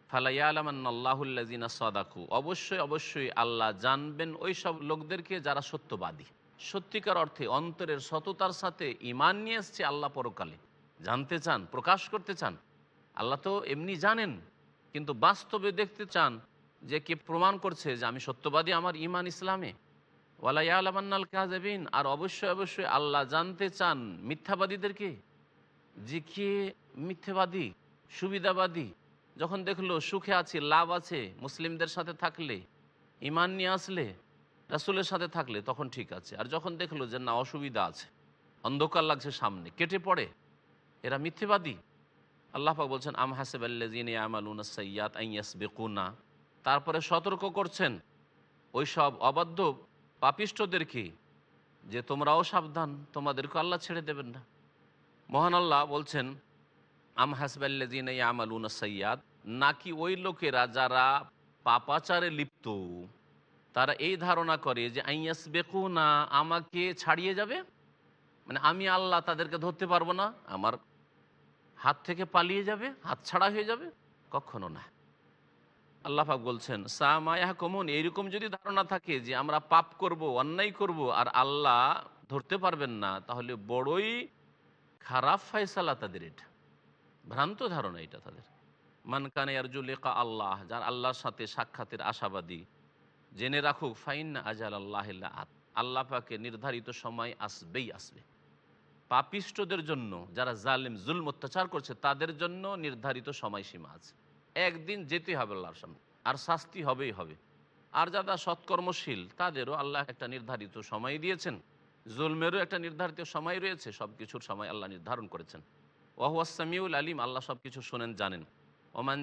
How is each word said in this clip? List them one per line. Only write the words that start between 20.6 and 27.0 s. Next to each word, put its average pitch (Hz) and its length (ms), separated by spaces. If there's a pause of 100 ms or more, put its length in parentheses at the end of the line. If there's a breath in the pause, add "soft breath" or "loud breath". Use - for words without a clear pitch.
ইয়ালামান্নাল 190 640
কাযিবিন, 190 680
আর 139 160
অবশ্যই, 175 420
অবশ্যই 185 360
আল্লাহ 143 400
জানতে 170 440
চান 170 280 (240)
মিথ্যাবাদীদেরকে, 190 920 (800)
যে 127 220
কে 202 540 (220)
মিথ্যাবাদী, 180 800 (360)